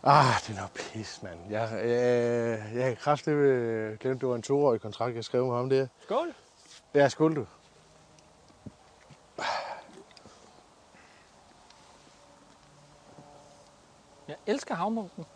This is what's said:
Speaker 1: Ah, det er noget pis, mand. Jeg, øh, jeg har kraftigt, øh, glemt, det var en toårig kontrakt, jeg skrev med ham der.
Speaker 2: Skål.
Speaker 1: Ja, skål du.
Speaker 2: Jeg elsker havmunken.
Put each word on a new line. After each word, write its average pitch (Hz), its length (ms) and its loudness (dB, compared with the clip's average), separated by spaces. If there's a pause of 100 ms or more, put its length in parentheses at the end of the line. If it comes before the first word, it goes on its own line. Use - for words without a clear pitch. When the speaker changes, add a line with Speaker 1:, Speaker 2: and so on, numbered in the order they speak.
Speaker 1:
Ah, 139 260 6 (120)
det - 40 -10
er 107 40 -6
noget 98 180 -8
pis, - 500 -12
mand. 90 160 -12 (120)
Jeg, 110 200 -2 (140)
øh, 117 920 2
jeg 127 100 0
har 123 80 0
kraftigt, 147 420 0
øh, 117 640 2
glemt, 131 220 -2
det 131 80 -2
var 123 60 0
en 117 80 -6
toårig 139 380 2
kontrakt, 117 340 -4
jeg 113 100 -8
skrev 127 220 0
med 120 100 -2
ham 127 140 -2
der. 135 160 4 (160)
Speaker 2:
Skål. 294 320 -2 (600)
Speaker 1:
Ja, 143 140 8
skål 156 280 2
du. 120 100 -4 (4000)
Speaker 2:
Jeg 151 80 -12 (100)
elsker 262 280 -4
havmunken. 190 600 -6